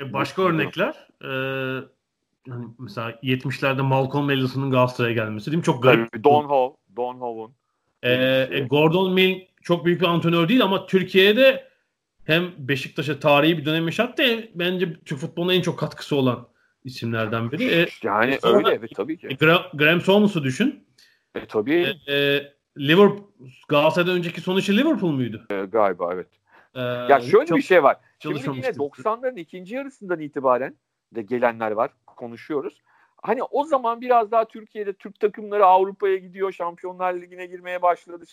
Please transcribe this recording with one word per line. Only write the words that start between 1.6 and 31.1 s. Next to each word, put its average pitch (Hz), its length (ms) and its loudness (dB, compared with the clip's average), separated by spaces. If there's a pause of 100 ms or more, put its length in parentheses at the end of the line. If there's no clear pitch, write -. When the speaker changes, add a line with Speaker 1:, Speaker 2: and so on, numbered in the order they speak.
Speaker 1:
hani 120 160 -10 (120)
mesela 117 440 -10
yetmişlerde 131 600 -2
Malcolm 135 480 0
Ellison'ın 135 400 -2
Galatasaray'a 127 440 2
gelmesi 107 320 -6
değil 156 120 -4
mi? 165 60 -4
Çok 139 180 0
garip. 117 300 4
Speaker 2:
Tabii, 110 120 -6
Don 147 200 6
Howe, 139 340 0 (180)
Don 123 180 -6
Howe'un 117 380 -12 (500)
Speaker 1:
E, 123 140 2
Speaker 2:
gelişi. 131 380 0
Speaker 1:
e, 135 120 -2
Gordon 160 460 2
Milne 185 340 2 (160)
çok 170 220 -2
büyük 175 160 0
bir 180 60 2
antrenör 170 420 2
değil 240 140 4
ama 190 240 0
Türkiye'de 196 840 2 (540)
hem 175 340 0
Beşiktaş'a 135 640 -6
tarihi 156 380 4
bir 139 60 -8
dönem 160 200 -2
yaşattı, 226 380 -2
hem 226 220 0 (100)
bence 175 460 -4
Türk 147 180 -10
futboluna 170 360 -2
en 180 80 2
çok 165 160 -4
katkısı - 380 -6
olan 127 320 0 (360)
isimlerden 117 680 -6
biri. 180 120 -4
E, 170 220 2 (160)
Speaker 2:
Yani 110 320 0
Speaker 1:
e, - 60 -4
sonra 117 160 4
Speaker 2:
öyle, 208 140 2
evet, 113 240 -2
tabii 151 240 -6
ki. - 80 -18
Speaker 1:
e, - 40 -10
Gra-, 160 460 2
Graham 160 240 2
Souness'u 196 440 2
düşün. 165 400 -2 (500)
Speaker 2:
E, - 120 -12
tabii. 139 480 -2 (120)
Speaker 1:
E, 143 80 -4
e, 143 380 -2 (260)
Liverpool, 165 440 6 (460)
Galatasaray'dan 165 480 2
önceki 170 240 -6
son 185 160 -4
işi 196 200 0
Liverpool 240 360 0
muydu? 117 380 -6
Speaker 2:
E, 98 140 -6
galiba, 92 500 0
evet. 87 140 -10 (460)
Speaker 1:
E, 131 60 -10
Speaker 2:
Ya 123 400 2
şöyle 190 260 4
Speaker 1:
çal-, 339 100 0
Speaker 2:
bir 277 60 2
şey 175 200 6
var. 131 140 6 (220)
Şimdi 151 160 -6
Speaker 1:
çalışmamıştır. 131 340 -6
Speaker 2:
yine 123 100 -6
doksanların 220 580 -6
ikinci 185 380 -14
yarısından 208 460 -8
itibaren 135 540 -2 (380)